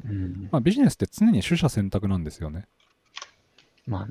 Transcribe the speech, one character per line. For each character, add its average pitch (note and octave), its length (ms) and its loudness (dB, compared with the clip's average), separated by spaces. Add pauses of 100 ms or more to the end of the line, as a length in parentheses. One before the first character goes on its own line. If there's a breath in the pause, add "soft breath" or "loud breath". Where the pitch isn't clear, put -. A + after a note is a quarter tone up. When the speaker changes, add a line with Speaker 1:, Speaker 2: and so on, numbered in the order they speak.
Speaker 1:
う - 20 -8
ん。 F#2+ 420 -6
Speaker 2:
ま D#3 80 0
あ、 - 20 2
ビ D#3+ 120 2
ジ C4+ 80 0
ネ B3 80 6
ス - 60 2
っ - 20 -12
て G2 100 0
常 A3+ 240 4
に A#2+ 120 4
取 E3+ 160 0
捨 D#3+ 100 2
選 G2 220 0
択 G2 180 -2
な F#2+ 80 2
ん E2+ 80 -4
で D2+ 60 -6
す - 120 -12
よ D#2 80 -6
ね。 E2+ 160 -10 (1200)
Speaker 1:
ま G2+ 180 -6
あ - 60 -8